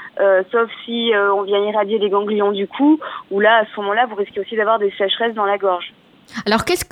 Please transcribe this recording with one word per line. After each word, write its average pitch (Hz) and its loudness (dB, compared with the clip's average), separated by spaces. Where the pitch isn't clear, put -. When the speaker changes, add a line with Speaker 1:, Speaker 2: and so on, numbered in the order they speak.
Speaker 1:
euh, 190 4
sauf 233 0
si, 233 0
euh, 202 2
on 196 0
vient 202 0
irradier 208 0
les 202 0
ganglions 208 0
du 202 -4
cou, 302 4
où 196 -2
là, 214 6
à - 0
ce 214 -12
moment-là, 208 0
vous 214 -8
risquez 202 -6
aussi 196 -8
d'avoir 220 2
des 196 -2
sécheresses 220 -2
dans 214 -2
la 202 0
gorge. 185 -4
Speaker 2:
Alors, 220 0
qu'est-ce, 359 -2